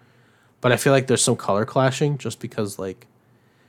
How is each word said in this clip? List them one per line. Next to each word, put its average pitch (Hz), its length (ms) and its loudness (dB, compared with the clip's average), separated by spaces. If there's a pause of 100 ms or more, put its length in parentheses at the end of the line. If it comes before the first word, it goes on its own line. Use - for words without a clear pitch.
(600)
But 123 100 2
I 120 60 4
feel 139 160 4
like 131 160 2
there's 117 140 2
some 120 140 2
color 101 280 -2
clashing 135 540 0
just 113 200 -10
because, - 400 -8
like, 95 280 -10 (640)